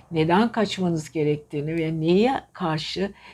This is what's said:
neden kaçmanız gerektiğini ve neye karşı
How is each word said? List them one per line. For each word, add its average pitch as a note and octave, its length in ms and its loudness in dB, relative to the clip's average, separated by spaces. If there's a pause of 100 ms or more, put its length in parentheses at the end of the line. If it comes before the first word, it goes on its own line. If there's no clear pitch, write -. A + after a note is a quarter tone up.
(100)
neden E3+ 420 2
kaçmanız F#3 600 -2
gerektiğini D3+ 640 -2
ve D#3+ 240 -2
neye G3 400 4 (120)
karşı F3 600 -4 (220)